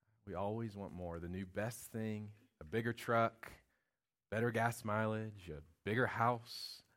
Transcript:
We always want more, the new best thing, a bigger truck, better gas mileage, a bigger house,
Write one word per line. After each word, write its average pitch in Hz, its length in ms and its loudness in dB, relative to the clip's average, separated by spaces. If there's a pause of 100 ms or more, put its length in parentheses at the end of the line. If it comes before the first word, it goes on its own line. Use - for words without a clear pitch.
(280)
We 95 80 -6
always 107 400 -2
want 95 180 -8
more, 85 240 -6
the 85 100 -6
new 92 200 -4
best 104 440 -4
thing, 107 380 -4 (320)
a - 20 -12
bigger 113 300 0
truck, 113 580 2 (800)
better 113 220 2
gas 113 340 2
mileage, 110 640 0
a 73 120 -8 (240)
bigger 117 200 4
house, - 760 0 (140)